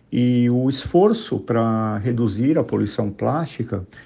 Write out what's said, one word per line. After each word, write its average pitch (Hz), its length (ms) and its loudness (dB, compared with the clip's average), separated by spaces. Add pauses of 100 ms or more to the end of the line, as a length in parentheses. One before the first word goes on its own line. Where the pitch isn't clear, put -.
(100)
E 123 380 2
o 127 220 2
esforço 180 680 2
pra 113 600 0
reduzir 117 580 0
a 135 80 2
poluição 107 460 -2
plástica, 117 760 -4 (200)